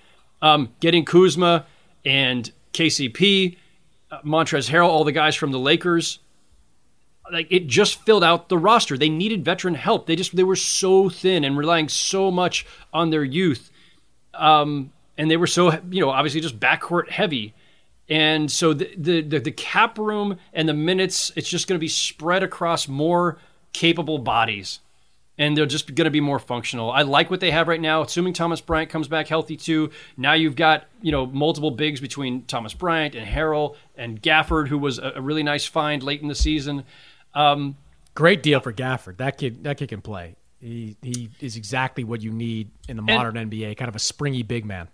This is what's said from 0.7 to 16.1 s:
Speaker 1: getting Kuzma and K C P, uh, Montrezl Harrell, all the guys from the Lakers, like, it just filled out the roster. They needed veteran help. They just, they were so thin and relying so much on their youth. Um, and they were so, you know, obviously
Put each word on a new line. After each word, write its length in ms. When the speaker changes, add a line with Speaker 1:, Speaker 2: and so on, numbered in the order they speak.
Speaker 1:
getting 260
Kuzma 600
and 440
K 160
C 220
P, 480
uh, 100
Montrezl 480
Harrell, 180
all 160
the 80
guys 240
from 160
the 80
Lakers, 600
like, 200
it 160
just 380
filled 180
out 260
the 80
roster. 400
They 120
needed 360
veteran 300
help. 320
They 80
just, 200
they 80
were 120
so 540
thin 340
and 140
relying 300
so 440
much 340
on 200
their 120
youth. 460
Um, 580
and 140
they 80
were 80
so, 340
you 100
know, 80
obviously 320